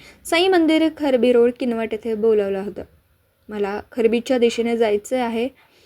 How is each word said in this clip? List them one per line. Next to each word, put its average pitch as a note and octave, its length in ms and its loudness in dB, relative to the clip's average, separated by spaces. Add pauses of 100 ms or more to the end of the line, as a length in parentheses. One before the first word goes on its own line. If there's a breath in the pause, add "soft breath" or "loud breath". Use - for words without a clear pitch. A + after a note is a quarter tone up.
(300 loud breath)
साई E4+ 180 2
मंदिर D#4+ 400 2 (100)
खरबी B3+ 340 2
रोड A#3+ 180 4 (100)
किनवट A3+ 320 -4
येथे A3+ 220 -6
बोलवलं G#3 440 0
होतं. G3 240 -10 (640)
"मला G#3 320 -6 (120)
खरबीच्या A#3 460 0
दिशेने A#3 380 0
जायचं A3 420 -2
आहे," A#3 300 -4 (380 soft breath)